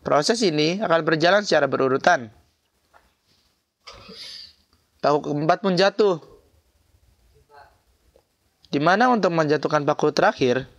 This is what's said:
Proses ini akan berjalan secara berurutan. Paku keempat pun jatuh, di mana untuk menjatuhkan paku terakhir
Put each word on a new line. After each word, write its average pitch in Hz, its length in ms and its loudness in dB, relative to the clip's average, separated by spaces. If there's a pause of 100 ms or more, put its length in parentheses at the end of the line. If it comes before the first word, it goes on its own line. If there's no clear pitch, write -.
Proses 151 400 0
ini 165 400 0
akan 165 240 0
berjalan 170 400 2
secara 151 240 0
berurutan. 131 640 0 (2750)
Paku 143 320 0
keempat 156 320 0
pun 185 160 -2
jatuh, 196 400 2 (2500)
di 147 100 -2
mana 196 300 2
untuk 190 180 0
menjatuhkan 151 560 -2
paku 151 240 0
terakhir 139 560 0 (120)